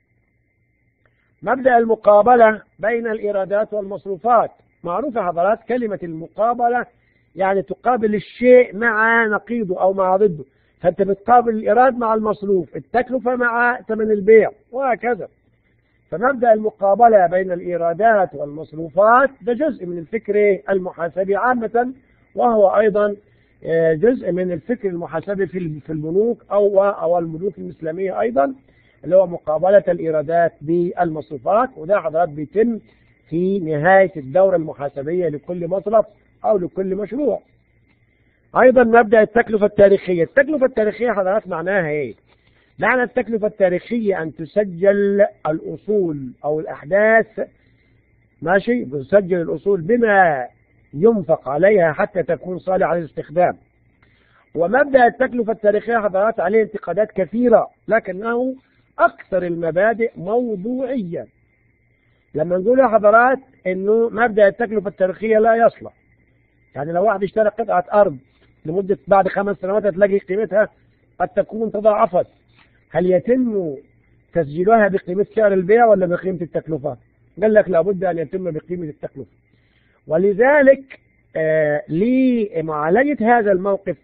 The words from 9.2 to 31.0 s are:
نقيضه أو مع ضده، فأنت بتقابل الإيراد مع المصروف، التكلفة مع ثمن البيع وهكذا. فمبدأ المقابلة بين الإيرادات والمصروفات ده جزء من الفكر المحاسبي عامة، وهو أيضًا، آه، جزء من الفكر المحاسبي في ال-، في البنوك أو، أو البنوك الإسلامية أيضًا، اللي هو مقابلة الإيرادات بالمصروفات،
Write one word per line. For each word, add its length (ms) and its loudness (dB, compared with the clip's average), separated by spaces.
نقيضه 540 -4
أو 120 2
مع 240 0
ضده، 280 0
فأنت 220 0
بتقابل 480 2
الإيراد 480 2
مع 160 0
المصروف، 600 -2
التكلفة 600 -4
مع 520 0
ثمن 220 -2
البيع 400 6
وهكذا. 560 -4
فمبدأ 420 0
المقابلة 720 4
بين 260 0
الإيرادات 840 0
والمصروفات 960 0
ده 100 -4
جزء 340 -4
من 120 -8
الفكر 600 -2
المحاسبي 640 -4
عامة، 560 -2
وهو 340 2
أيضًا، 380 0
آه، 300 0
جزء 380 -2
من 200 -4
الفكر 360 -6
المحاسبي 580 -6
في 120 -8
ال-، 220 -8
في 120 -12
البنوك 600 -2
أو، 320 2
أو 340 -2
البنوك 400 -6
الإسلامية 640 -8
أيضًا، 340 -2
اللي 120 2
هو 100 6
مقابلة 640 2
الإيرادات 720 0
بالمصروفات، 1160 -2